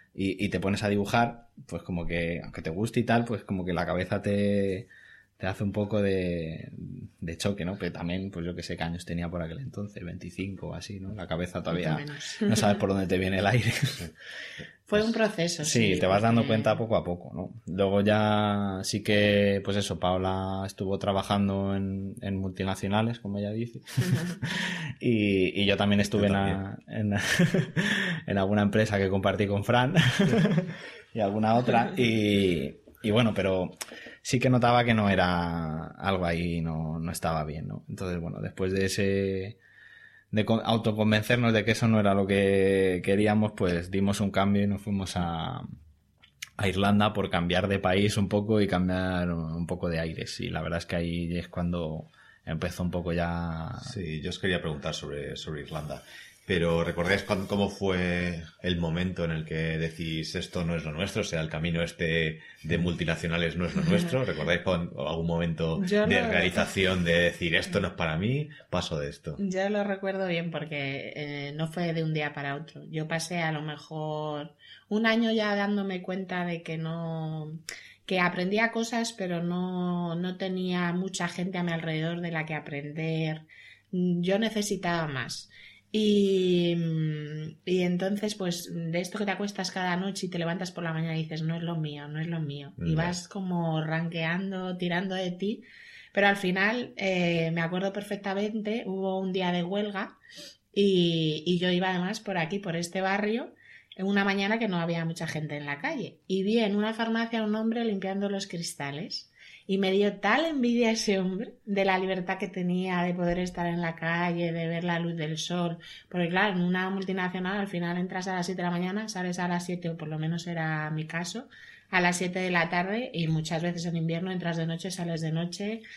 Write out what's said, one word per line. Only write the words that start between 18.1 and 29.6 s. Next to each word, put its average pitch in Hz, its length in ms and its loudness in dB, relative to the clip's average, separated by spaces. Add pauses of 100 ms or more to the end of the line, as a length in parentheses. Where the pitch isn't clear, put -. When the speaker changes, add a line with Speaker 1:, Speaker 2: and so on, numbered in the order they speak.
Speaker 1:
sí 104 200 -4
que, 101 640 6
pues 101 140 0
eso, 98 200 -2
Paula 95 680 0
estuvo 98 320 -4
trabajando 98 760 2
en, 98 460 -4
en 98 160 -2
multinacionales, 98 800 0
como 101 200 -6
ella 101 120 -4
dice. 117 300 -6 (160)
<laughs> 175 1040 -2
Y, 101 600 2
y 101 60 4
yo 98 100 4
también 101 240 4
estuve 101 220 2
Speaker 3:
Yo 101 60 4
Speaker 1:
en 98 40 4
la, 98 540 0
Speaker 3:
también. 107 260 -2
Speaker 1:
en, 101 60 2 (540)
<laughs> 196 540 -2
en 98 120 0
alguna 101 240 4
empresa 104 360 4
que 98 100 4
compartí 95 380 2
con 101 180 0